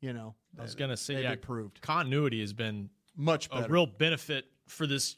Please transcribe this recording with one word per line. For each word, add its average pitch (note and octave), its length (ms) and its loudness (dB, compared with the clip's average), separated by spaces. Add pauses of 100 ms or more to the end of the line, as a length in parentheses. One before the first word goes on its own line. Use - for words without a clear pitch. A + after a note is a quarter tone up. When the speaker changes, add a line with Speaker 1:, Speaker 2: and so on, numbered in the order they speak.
Speaker 1:
You C3 120 -4
know, A2 220 -8 (240)
Speaker 2:
I A#2 40 -10
was A2+ 120 -8
Speaker 1:
uh, - 40 -14
Speaker 2:
gonna C3 180 -2
say, - 180 -4
Speaker 1:
they've C3 100 0
Speaker 2:
yeah, B2 80 0
Speaker 1:
improved. A2+ 480 -6
Speaker 2:
continuity C#3+ 600 2
has G#2 120 -2
been G#2 380 -2 (260)
Speaker 1:
Much D3+ 360 4
Speaker 2:
a C3 80 0
Speaker 1:
better. B2 120 2
Speaker 2:
real F3 140 8
benefit D3+ 600 0 (200)
for - 200 -4
this C#3 320 0